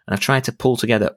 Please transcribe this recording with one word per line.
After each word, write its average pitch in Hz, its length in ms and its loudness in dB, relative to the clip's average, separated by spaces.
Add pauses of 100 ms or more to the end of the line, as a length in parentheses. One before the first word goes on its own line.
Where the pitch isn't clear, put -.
And - 60 -4
I've 98 80 -2
tried 135 240 0
to - 80 -4
pull 131 240 0
together 110 400 0